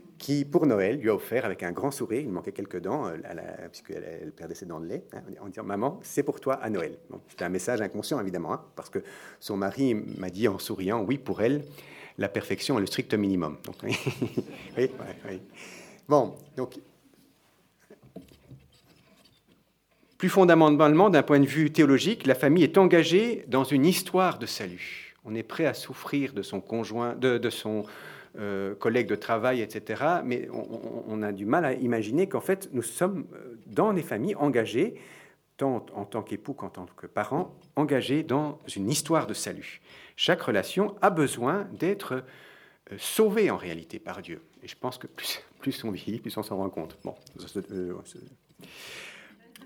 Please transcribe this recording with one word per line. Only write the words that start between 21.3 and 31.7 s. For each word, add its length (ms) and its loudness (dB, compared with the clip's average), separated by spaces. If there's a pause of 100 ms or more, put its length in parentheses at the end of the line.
de 80 8
vue 240 2
théologique, 560 4
la 80 6
famille 280 6
est 140 4
engagée 680 6
dans 160 2
une 240 4
histoire 500 2
de 80 -10
salut. 680 -10 (100)
On 80 -8
est 80 -4
prêt 240 -2
à 80 2
souffrir 600 -4
de 100 -4
son 180 -6
conjoint, 540 -4
de, 240 2
de 100 0
son, 360 -4 (520)
euh, 380 -4
collègue 320 2
de 80 0
travail, 460 0
et 60 -4
cetera, 540 -2
mais 320 -4
on, 60 -6
on, 480 -10
on 160 -4
a 80 -2
du 160 -6
mal 180 2
à 80 0